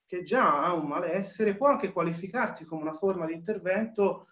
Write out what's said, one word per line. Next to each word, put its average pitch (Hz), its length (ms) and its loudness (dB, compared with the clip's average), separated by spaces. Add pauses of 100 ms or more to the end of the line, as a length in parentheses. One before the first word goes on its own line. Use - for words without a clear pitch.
che 180 160 -8
già 156 400 4
ha 175 100 2
un 156 140 0
malessere, 185 680 0
può 277 100 2
anche 214 240 4
qualificarsi 180 720 -2
come 156 180 -8
una 156 120 -4
forma 180 320 -2
di 160 60 -4
intervento, 190 1000 0